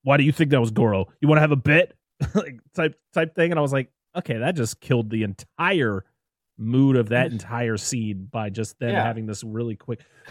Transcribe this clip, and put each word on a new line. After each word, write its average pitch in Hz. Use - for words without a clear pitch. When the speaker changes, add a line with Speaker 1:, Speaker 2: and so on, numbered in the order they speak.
Speaker 1:
Why 139
do 143
you 151
think 151
that 139
was 110
Goro? 107
You 143
wanna 151
have 151
a 143
bit?" 147
<laughs> -
Like, 147
type, 160
type 165
thing. 170
And 160
I -
was 139
like, 135
"Okay, 123
that 165
just 117
killed 117
the 113
entire 117
mood 127
of 113
that 120
Speaker 2:
<laughs> -
Speaker 1:
entire 113
scene 104
by 107
just 107
them 120
Speaker 2:
Yeah. 123
Speaker 1:
having 113
this 107
really 113
quick," -